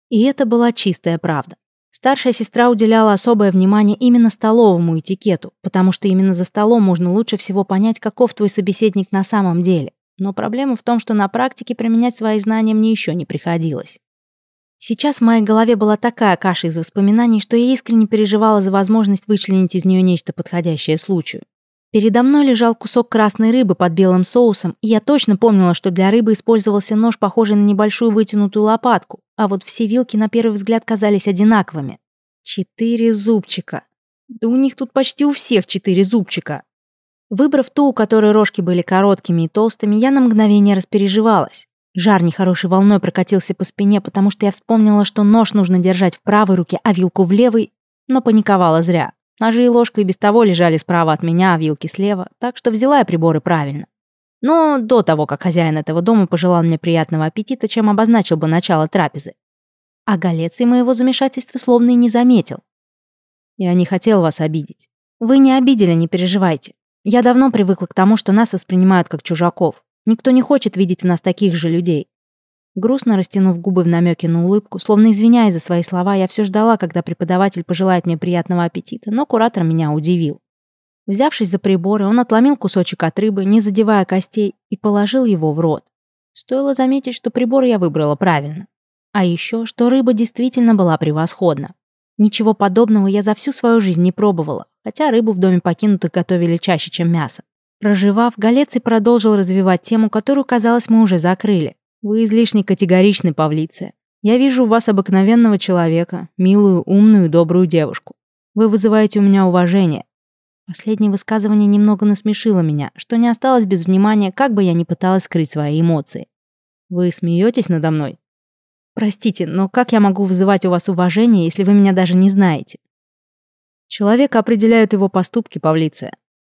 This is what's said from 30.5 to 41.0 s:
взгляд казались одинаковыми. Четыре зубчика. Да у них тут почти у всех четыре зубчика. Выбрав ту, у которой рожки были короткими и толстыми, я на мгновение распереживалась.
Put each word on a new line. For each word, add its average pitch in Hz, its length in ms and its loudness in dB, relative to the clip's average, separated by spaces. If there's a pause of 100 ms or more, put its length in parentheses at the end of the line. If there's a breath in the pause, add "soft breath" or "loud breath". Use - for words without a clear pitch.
взгляд 208 320 -4
казались 208 440 -2
одинаковыми. 185 720 0 (440)
Четыре 226 720 -2
зубчика. 202 720 -4 (440)
Да 233 200 -8
у 247 80 0
них 269 200 0
тут - 160 -10
почти 269 320 -2
у 285 80 0
всех 220 340 -2
четыре 190 380 0
зубчика. 185 600 -6 (640)
Выбрав 277 400 0
ту, 285 160 0
у 262 60 0
которой 214 400 2
рожки 214 280 0
были 175 220 -2
короткими 185 640 0
и - 20 -4
толстыми, 214 480 -2
я 247 140 2
на 277 100 2
мгновение 208 560 4
распереживалась. 196 920 0 (320)